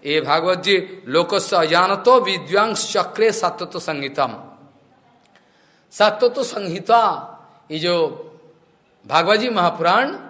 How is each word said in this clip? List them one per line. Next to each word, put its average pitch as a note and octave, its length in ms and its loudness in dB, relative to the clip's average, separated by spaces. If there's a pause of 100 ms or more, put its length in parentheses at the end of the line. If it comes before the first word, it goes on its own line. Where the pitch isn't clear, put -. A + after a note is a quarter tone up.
ये D3+ 160 0
भागवत E3 380 0
जी F#3+ 480 -2
लोकस्य F3 480 0
अजानतो F#3+ 640 4
विद्यांश G3 760 -2
चक्रे G#3 380 0
सात्वत F3+ 460 -6
संहितम। C#3 580 -6 (1600)
सात्वत A3+ 480 2
संहिता, G3+ 920 0 (400)
ये D#3 80 -6
जो E3 420 -2 (840)
भागवत E3+ 320 2
जी B3 100 -2
महापुराण, F3+ 680 0 (120)